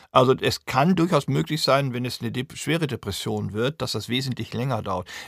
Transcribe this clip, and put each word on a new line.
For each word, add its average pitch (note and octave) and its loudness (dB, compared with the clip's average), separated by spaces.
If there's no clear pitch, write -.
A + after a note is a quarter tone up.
Also B2+ 6
es - -2
kann D3+ 4
durchaus E3 2
möglich D3+ -2
sein, C3+ 2
wenn B2 -2
es B2 -6
eine A#2 -4
dep-, B2 -6
schwere D#3+ -2
Depression G#2 -4
wird, B2 -2
dass A#2+ -4
das A2 -4
wesentlich C3 -4
länger A#2 -2
dauert. F#2 -4